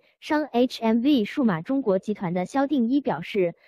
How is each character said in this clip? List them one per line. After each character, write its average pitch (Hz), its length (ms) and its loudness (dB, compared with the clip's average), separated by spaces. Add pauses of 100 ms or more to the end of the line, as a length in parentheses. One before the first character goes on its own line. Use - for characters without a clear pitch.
(200)
商 202 240 -2
H - 380 -2
M 226 200 2
V 262 220 4
数 277 200 -2
码 175 180 2
中 269 200 -2
国 196 160 2
集 208 160 -4
团 175 200 -4
的 185 120 -2
肖 277 200 0
定 269 220 0
一 277 120 2
表 175 200 -2
示， 175 340 -2 (140)